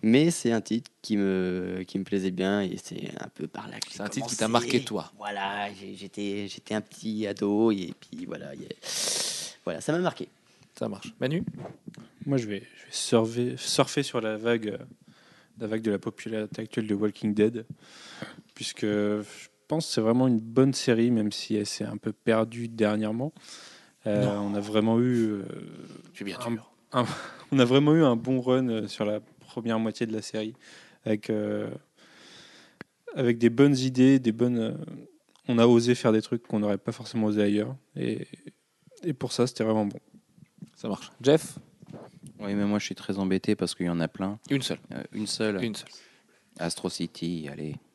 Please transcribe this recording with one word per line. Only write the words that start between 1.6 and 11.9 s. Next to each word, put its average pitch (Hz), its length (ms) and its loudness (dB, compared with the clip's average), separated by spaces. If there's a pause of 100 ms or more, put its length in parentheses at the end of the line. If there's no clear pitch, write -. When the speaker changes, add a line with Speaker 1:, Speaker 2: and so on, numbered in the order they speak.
Speaker 1:
qui - 140 -6
me 95 40 -6
plaisait 95 280 -2
bien 95 300 0
et 92 200 -4
c'est - 280 -10 (100)
un - 80 -12
peu - 180 -10
par - 220 -12
là - 100 -14
que - 100 -8
j'ai - 100 -14
Speaker 2:
C'est 98 40 -8
un 104 60 -6
titre 117 180 -6
qui - 100 -6
t'a 110 100 0
Speaker 1:
commencé. 117 200 2
Speaker 2:
marqué, 123 180 2
toi. 104 320 -6
Speaker 1:
Voilà, 101 580 -6
j'ai, 98 200 -14
j'étais, 101 540 -6
j'étais - 260 -10
un 107 60 0
petit 107 480 -6
ado 104 420 2
et 92 300 -4
puis - 260 -14
voilà, - 300 -12
y - 80 -14
a... - 40 -18 (960)
voilà, 80 160 -6
ça 151 120 -2
m'a 170 80 0
marqué. - 280 -2 (480)
Speaker 2:
Ça 113 120 -4
marche. - 320 -10
Manu ? 151 240 -2 (840)